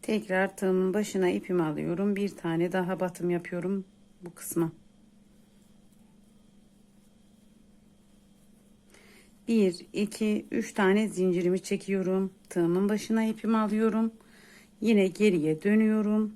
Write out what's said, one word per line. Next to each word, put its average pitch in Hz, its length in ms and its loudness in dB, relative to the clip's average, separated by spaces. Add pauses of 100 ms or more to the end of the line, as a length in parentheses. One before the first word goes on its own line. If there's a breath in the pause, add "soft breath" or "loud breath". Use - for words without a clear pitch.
Tekrar 190 560 -2
tığımın 185 360 0
başına 196 360 0
ipimi 185 340 -2
alıyorum. 165 520 -2
Bir 202 140 -2
tane 170 420 -2
daha 185 280 -2
batım 175 300 -4
yapıyorum 175 560 -4 (360)
bu 170 120 -16
kısma. 165 380 -4 (4000 loud breath)
Bir, 202 460 2
iki, 214 580 -2
üç - 220 -4
tane 202 340 4
zincirimi 180 560 0
çekiyorum. 190 720 -2 (160)
Tığımın 180 400 2
başına 220 340 0
ipimi 220 340 -2
alıyorum. 220 560 0 (680 loud breath)
Yine 208 260 4
geriye 175 560 2
dönüyorum. 214 720 2